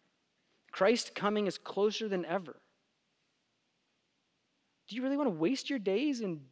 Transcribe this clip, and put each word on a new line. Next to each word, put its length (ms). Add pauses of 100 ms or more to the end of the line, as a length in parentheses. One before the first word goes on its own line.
(680)
Christ's 400
coming 380
is 100
closer 500
than 180
ever. 320 (2250)
Do 80
you 60
really 160
want 100
to 80
waste 360
your 80
days 420
in 200 (100)